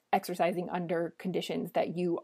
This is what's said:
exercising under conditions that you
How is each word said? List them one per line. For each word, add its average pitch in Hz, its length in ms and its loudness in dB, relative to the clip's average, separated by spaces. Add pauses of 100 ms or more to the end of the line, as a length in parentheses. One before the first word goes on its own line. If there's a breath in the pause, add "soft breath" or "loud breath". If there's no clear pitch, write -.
(120)
exercising 175 580 2
under 170 480 -2
conditions 170 540 -2
that 165 240 0
you 175 280 2